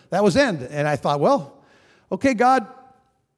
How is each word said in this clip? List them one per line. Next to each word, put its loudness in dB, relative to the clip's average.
that 0
was 2
end. 0
And -4
I -2
thought, -2
"Well, -2
okay, -2
God, 2